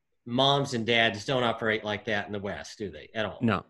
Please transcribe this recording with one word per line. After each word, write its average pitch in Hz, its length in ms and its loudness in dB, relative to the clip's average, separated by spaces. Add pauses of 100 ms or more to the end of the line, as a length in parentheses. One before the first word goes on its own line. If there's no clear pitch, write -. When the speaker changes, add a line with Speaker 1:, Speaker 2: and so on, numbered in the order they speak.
(260)
Speaker 1:
moms 135 480 4
and 113 120 -2
dads 113 400 2
don't 131 180 0
operate 110 400 0
like 104 220 -4
that 104 220 -2
in 101 40 -10
the 104 80 -6
West, 95 380 -8
do 101 120 -6
they, 76 240 -16
at 110 120 -2
all? 95 160 -8
Speaker 2:
No. 107 280 2